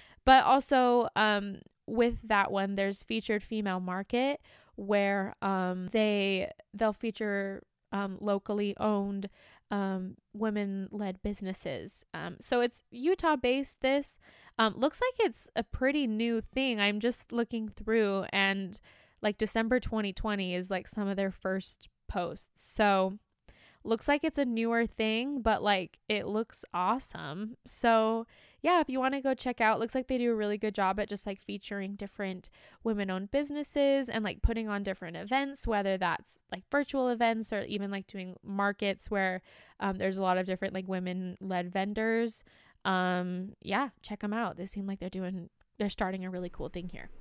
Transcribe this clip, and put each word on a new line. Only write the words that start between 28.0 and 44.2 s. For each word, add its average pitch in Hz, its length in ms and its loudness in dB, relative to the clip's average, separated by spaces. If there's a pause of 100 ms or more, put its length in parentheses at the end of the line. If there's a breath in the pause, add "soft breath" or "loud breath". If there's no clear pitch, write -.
yeah, 339 180 4
if 294 100 0
you 262 100 0
wanna 262 220 0
go 269 100 2
check 254 300 -4
out, 220 180 4
looks 226 140 -4
like 254 120 -2
they 254 120 0
do 240 120 2
a 233 40 4
really 208 240 0
good 214 160 -2
job 190 260 0
at 202 80 -2
just, - 180 -8
like, 196 140 -8
featuring 202 540 -8
different 196 560 -8 (340 soft breath)
women-owned 202 460 -2
businesses 285 800 2
and, 220 120 -2
like, 202 200 -4
putting 226 260 2
on 202 140 -2
different 180 340 -6
events, 269 500 -2
whether 202 300 2
that's, 180 420 -2 (140)
like, 180 180 -8
virtual 269 380 0
events 226 460 0
or 202 80 -2
even, 202 280 -4
like, 196 160 -6
doing 185 360 -12
markets 202 680 -2
where, 190 300 0 (380 soft breath)
um, 196 180 -2
there's 190 220 0
a 190 40 0
lot 185 140 4
of 185 80 0
different, 190 300 -4
like, 185 120 -6
women-led 185 840 -4
vendors. 220 720 0 (400 soft breath)
Um, 180 800 0
yeah, 233 260 0 (140)
check - 200 -10